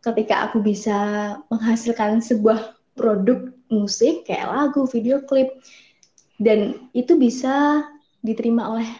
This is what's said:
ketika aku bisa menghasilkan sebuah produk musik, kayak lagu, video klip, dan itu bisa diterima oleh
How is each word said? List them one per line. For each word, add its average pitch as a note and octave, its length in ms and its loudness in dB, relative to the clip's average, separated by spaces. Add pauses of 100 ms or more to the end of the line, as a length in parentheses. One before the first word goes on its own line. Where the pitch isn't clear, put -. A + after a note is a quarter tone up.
ketika G#3+ 460 0
aku A3 120 0
bisa G#3 360 0 (520)
menghasilkan A3+ 720 0
sebuah A3 540 0 (180)
produk G#3+ 560 0 (220)
musik, A3 560 0
kayak - 240 -4
lagu, C#4 340 0
video B3+ 380 -2
klip, C4 320 0 (840)
dan G#3+ 560 0
itu B3 220 2
bisa C#4+ 680 2 (380)
diterima A3+ 520 -2
oleh A3+ 140 -4 (120)